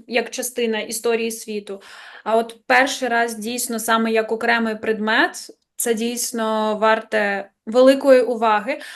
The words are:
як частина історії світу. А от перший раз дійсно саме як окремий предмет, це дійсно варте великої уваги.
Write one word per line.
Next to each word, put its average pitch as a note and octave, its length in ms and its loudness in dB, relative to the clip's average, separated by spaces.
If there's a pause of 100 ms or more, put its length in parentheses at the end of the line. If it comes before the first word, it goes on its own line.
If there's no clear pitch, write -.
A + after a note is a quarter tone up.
як A3+ 220 -2
частина A#3 500 -4
історії A3+ 520 -2
світу. G#3 500 -10 (420)
А A3 140 2
от A3+ 300 -2
перший C4 420 2
раз A#3 260 0
дійсно A#3 440 -6
саме A3+ 320 0
як A3 200 0
окремий A3+ 440 0
предмет, A3 720 -2 (260)
це - 180 -2
дійсно A3 840 -2
варте G#3+ 720 0 (160)
великої C4 560 6
уваги. A3+ 580 0 (160)